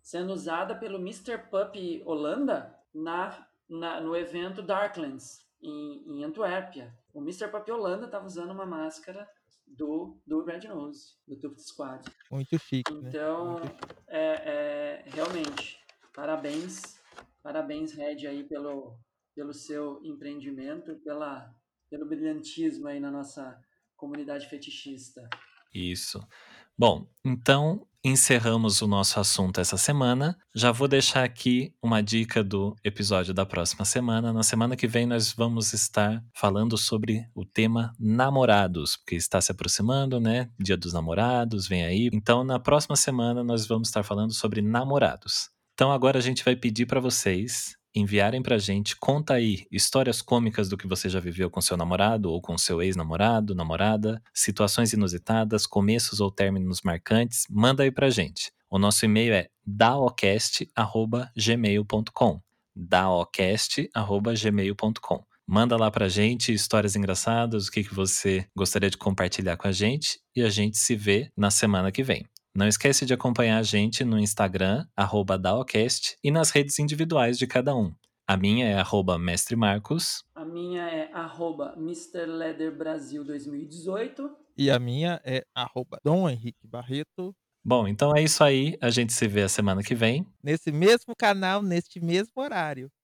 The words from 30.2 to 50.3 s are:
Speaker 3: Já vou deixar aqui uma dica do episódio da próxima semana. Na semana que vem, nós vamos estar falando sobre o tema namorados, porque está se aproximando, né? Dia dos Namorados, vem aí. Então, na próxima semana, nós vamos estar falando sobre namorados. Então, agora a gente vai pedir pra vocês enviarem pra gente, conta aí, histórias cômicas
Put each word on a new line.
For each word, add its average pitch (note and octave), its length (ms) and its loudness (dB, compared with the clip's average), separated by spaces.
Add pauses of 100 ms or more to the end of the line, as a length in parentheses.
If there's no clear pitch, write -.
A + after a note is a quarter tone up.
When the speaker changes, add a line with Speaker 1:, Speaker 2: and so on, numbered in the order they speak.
Speaker 3:
Já A#2 180 4
vou C3+ 160 2
deixar C3+ 340 4
aqui B2 580 0
uma A2+ 220 2
dica A2 400 2
do G2+ 400 -2
episódio G2 500 0
da F#2+ 140 0
próxima - 380 -2
semana. A#2 480 0
Na A2 100 2
semana A#2 320 2
que B2+ 140 -2
vem, A#2 180 2
nós A#2 260 0
vamos A#2 400 0
estar A2 500 0 (120)
falando G#2+ 420 2
sobre A2 580 0
o F2+ 100 -8
tema A2+ 560 0
namorados, A2 960 4
porque - 180 -8
está F2+ 260 0
se - 120 0
aproximando, B2+ 640 0
né? A#2 400 0
Dia F#2+ 180 2
dos F2 160 -6
Namorados, G2+ 760 0
vem F2+ 160 0
aí. G#2 280 2
Então, A#2+ 300 2
na C3 160 0
próxima D3 380 2
semana, A#2+ 480 0
nós A#2 220 0
vamos A2+ 220 -2
estar G#2+ 140 -2
falando G#2+ 300 -2
sobre G#2+ 280 -2
namorados. A#2 880 0 (240)
Então, C3+ 180 4
agora C3 260 4
a B2 40 2
gente B2+ 220 -2
vai B2+ 120 4
pedir A#2+ 300 0
pra B2+ 140 0
vocês A2+ 760 -2 (180)
enviarem G#2 480 2
pra B2 140 2
gente, G2+ 400 0
conta C#3+ 380 0
aí, A2 360 0
histórias B2 520 2
cômicas A2+ 440 2